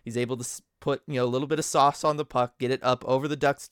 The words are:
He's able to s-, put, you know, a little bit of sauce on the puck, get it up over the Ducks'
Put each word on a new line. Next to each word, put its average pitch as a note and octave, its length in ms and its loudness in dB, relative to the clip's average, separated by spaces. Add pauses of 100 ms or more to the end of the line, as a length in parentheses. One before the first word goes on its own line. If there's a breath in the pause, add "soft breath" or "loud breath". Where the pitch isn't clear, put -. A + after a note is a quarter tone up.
He's A#2 140 -4
able B2 180 -2
to A#2+ 60 -6
s-, - 180 -10 (180)
put, C#3 280 -2
you D3+ 80 -6
know, B2 100 0
a - 20 2
little C3 220 -2
bit D3+ 100 0
of D#3+ 60 -2
sauce C#3+ 400 4
on D3+ 140 2
the D3 80 -2
puck, B2 320 -2
get B2 120 -2
it C3 140 -2
up B2 220 0
over C3 200 0
the D3 80 -4
Ducks' C#3+ 380 0